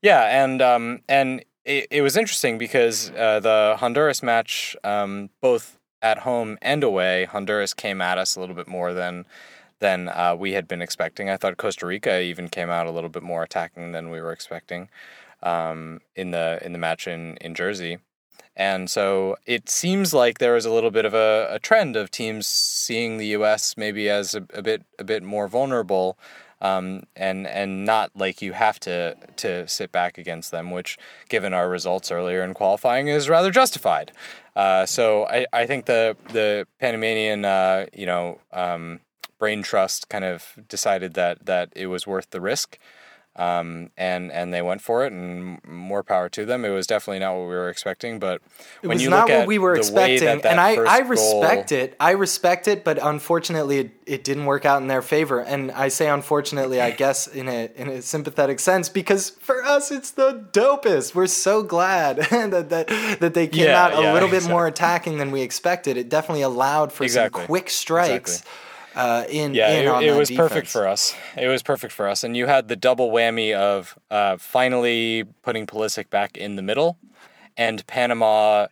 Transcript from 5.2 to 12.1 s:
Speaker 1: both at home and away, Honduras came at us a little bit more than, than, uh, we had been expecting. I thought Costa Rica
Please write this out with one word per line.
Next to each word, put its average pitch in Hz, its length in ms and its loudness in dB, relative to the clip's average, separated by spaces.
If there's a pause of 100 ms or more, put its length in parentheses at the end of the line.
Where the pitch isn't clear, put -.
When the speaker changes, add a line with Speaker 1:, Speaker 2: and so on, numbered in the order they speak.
Speaker 1:
both 123 360 0 (240)
at 110 180 2
home 117 420 -4
and 143 200 0
away, 92 440 2
Honduras 101 480 -4
came 98 260 -6
at 90 180 0
us 95 200 -4
a - 20 -14
little 92 160 -10
bit 87 140 -12
more 90 240 -4
than, 90 320 -6 (540)
than, 92 280 0
uh, 87 320 0
we 95 140 -4
had 92 120 -2
been 87 160 -8
expecting. 87 480 -8
I 98 60 -2
thought 95 220 -4
Costa - 280 -6
Rica 95 360 -2